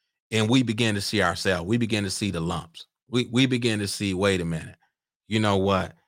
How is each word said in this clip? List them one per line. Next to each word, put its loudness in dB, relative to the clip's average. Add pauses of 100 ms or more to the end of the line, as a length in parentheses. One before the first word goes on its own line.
(320)
and 2
we 4
begin 0
to -4
see 0
ourselves. 0
We 0
begin -2
to -4
see -2
the -4
lumps. -6 (200)
We, -2
we 4
begin 0
to -2
see, -2
"Wait 2
a -4
minute. -6 (540)
You 0
know 2
what? 0 (120)